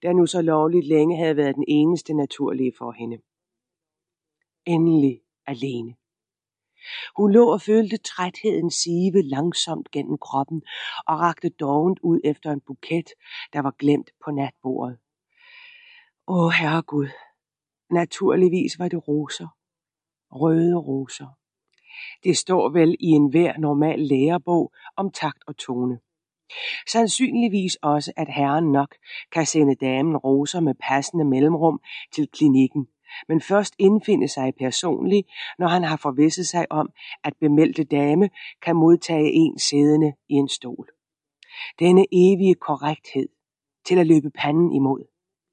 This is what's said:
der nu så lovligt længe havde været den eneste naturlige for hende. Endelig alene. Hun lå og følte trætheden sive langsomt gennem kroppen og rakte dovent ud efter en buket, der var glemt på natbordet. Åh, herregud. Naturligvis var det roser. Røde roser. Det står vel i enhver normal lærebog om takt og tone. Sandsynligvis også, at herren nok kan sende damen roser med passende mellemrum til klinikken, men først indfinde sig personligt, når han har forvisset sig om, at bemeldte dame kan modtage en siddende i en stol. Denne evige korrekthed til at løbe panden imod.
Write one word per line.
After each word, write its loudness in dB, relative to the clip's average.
der -2
nu 4
så -2
lovligt 2
længe 2
havde 0
været 0
den -4
eneste 2
naturlige -4
for -12
hende. -12
Endelig 2
alene. -8
Hun 2
lå 6
og -2
følte 0
trætheden -4
sive 0
langsomt -6
gennem -6
kroppen -6
og -4
rakte -2
dovent -2
ud 0
efter -4
en -6
buket, -8
der -4
var -4
glemt -2
på -8
natbordet. -6
Åh, 2
herregud. -2
Naturligvis 0
var -4
det -6
roser. -6
Røde 0
roser. -8
Det 0
står 0
vel 4
i -6
enhver 2
normal 0
lærebog 0
om -4
takt -8
og -16
tone. -6
Sandsynligvis 0
også, -2
at -8
herren 0
nok 0
kan -2
sende 2
damen -2
roser 0
med 0
passende -2
mellemrum 2
til -4
klinikken, 2
men 0
først -2
indfinde 2
sig -4
personligt, 0
når 0
han 0
har -2
forvisset 0
sig -4
om, -2
at -6
bemeldte 2
dame 2
kan -2
modtage 4
en 2
siddende 2
i -2
en 2
stol. -12
Denne 6
evige 6
korrekthed -6
til 2
at 4
løbe 4
panden 0
imod. 0